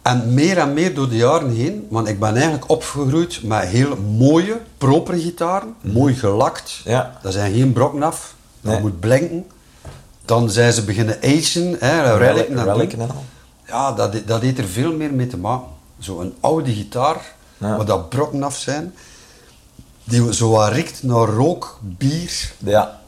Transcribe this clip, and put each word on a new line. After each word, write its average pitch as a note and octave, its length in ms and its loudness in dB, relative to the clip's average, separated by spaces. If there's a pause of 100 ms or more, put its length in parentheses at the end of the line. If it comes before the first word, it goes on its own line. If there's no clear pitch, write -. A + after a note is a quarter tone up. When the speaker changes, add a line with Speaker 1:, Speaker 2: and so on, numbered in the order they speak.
Speaker 1:
En A#2+ 320 2
meer E3+ 240 4
en C#3+ 160 0
meer E3 200 0
door C3+ 160 -2
de A2+ 60 -2
jaren C3+ 360 2
heen, D3 380 -4
want A2+ 180 -2
ik G2+ 120 -4
ben G#2+ 140 0
eigenlijk C#3+ 360 0
opgegroeid C#3+ 760 -2
met G#2+ 240 0
heel B2+ 300 2
mooie, C#3+ 640 2 (160)
propere E3+ 420 2
gitaren, F3+ 600 -4
Speaker 2:
Mhm. G2+ 120 -4
Speaker 1:
mooi B2+ 220 4
gelakt. A2+ 680 0
Speaker 2:
Ja. - 360 -2
Speaker 1:
Dat F#2+ 120 -6
zijn G2 200 -2
geen B2+ 200 4
brokken C#3+ 300 0
af, - 320 -6 (260)
dat G#2+ 120 -2
Speaker 2:
Nee. A2 80 0
Speaker 1:
moet G2 180 -4
blinken. D3+ 460 0 (800)
Dan A#2 240 2
zijn A#2 240 4
ze A2 100 0
beginnen G#2+ 400 0
agen, E3 560 2
hè, C3 380 2
Speaker 2:
Relic, - 20 2 (160)
Speaker 1:
relic - 140 0
en C#3+ 60 -4
dat A#2+ 100 -2
Speaker 2:
relic G#2+ 260 2
Speaker 1:
doen. A2+ 100 -8
Speaker 2:
en A#2 80 -4
al. C#3 140 -10 (440)
Speaker 1:
Ja, C3 240 -2
dat, G#2 240 -2 (100)
dat A2 160 -2
heeft B2+ 160 0
er A#2 100 -4
veel B2 260 -2
meer D#3 200 -4
mee B2+ 140 0
te B2 100 -8
maken. A2+ 300 -4 (300)
Zo'n F2+ 420 -10
oude C#3 340 0
gitaar, B2 600 -4 (240)
Speaker 2:
Ja. G#2+ 200 -4
Speaker 1:
waar G#2+ 80 -2
dat G2+ 240 -2
brokken C#3 340 -2
af C#3 140 -6
zijn, D#3 360 -6 (1120)
die A#2 300 2
zo A2+ 160 2
wat G#2+ 220 6
riekt D3+ 320 -4
naar A#2 240 2
rook, B2+ 540 -2
bier. C3+ 760 -4
Speaker 2:
Ja. G2+ 400 0 (100)